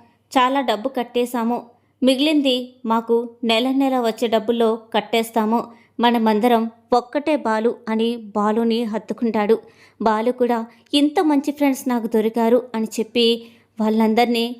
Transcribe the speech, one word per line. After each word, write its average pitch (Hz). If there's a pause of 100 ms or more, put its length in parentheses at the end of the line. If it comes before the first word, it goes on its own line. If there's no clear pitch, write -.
(320)
చాలా 269
డబ్బు 226
కట్టేశాము, 240 (360)
మిగిలింది 262 (120)
మాకు 233 (140)
నెల 233
నెల 269
వచ్చే 233
డబ్బుల్లో 226 (160)
కట్టేస్తాము, 226 (360)
మనమందరం 226 (220)
ఒక్కటే 294
బాలు" 226 (140)
అని 226
బాలుని 220
హత్తుకుంటాడు. 214 (440)
బాలు 220
కూడా, 240 (280)
"ఇంత 294
మంచి 294
ఫ్రెండ్స్ 277
నాకు 240
దొరికారు" 226 (120)
అని 220 (140)
చెప్పి 233 (340)
వాళ్ళందర్నీ 226